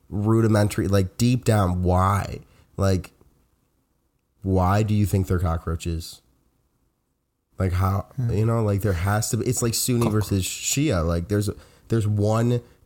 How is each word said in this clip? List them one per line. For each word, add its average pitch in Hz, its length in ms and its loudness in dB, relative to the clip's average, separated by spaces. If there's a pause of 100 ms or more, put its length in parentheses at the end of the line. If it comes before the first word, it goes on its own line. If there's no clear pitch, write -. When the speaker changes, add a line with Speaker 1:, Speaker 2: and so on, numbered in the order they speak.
Speaker 1:
rudimentary, 107 800 2
like, 95 300 0
deep 120 280 0
down, 92 380 2
why? 92 560 0 (380)
Like, 95 340 0 (1300)
why 95 420 2
do 107 100 0
you 104 120 2
think 95 220 0
they're 92 120 0
cockroaches? 82 840 -6 (1400)
Like, 92 140 0
how, 95 420 -2
Speaker 2:
Hmm. 120 160 -2
Speaker 1:
you 104 140 0
know, 117 180 0
like, 101 180 0
there 104 120 0
has 101 360 -2
to 117 80 -2
be, 107 80 -2
it's 120 160 -2
like 117 140 0
Sunni 120 300 0
Speaker 2:
Cockroach. 107 240 0
Speaker 1:
versus 95 160 0
Shia. 120 600 -2
Like, 85 220 -2
there's, 104 220 0 (400)
there's 113 180 0
one 110 540 0 (240)